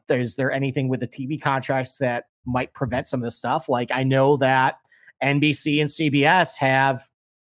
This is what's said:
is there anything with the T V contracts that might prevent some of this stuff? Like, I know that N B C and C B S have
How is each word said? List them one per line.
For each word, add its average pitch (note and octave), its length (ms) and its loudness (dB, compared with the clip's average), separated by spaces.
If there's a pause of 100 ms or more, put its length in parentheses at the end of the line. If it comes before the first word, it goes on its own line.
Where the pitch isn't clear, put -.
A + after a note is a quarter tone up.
is B2 280 0
there B2+ 140 -2
anything C3+ 380 -2
with B2+ 120 -2
the A#2+ 60 -6
T B2+ 200 -10
V D3 100 -6
contracts C3+ 640 -2
that B2 280 -2 (200)
might B2 260 -4
prevent B2+ 360 -4
some C3+ 120 -4
of A#2 40 -6
this A#2 120 -6
stuff? C#3 320 -4
Like, B2 240 -2
I C3 120 -2
know C3+ 340 4
that C3 380 4 (440)
N C#3 200 2
B D3+ 120 2
C D3 300 0
and D3 80 0
C D#3+ 180 0
B C#3 160 2
S E3+ 320 4
have C3+ 460 0 (440)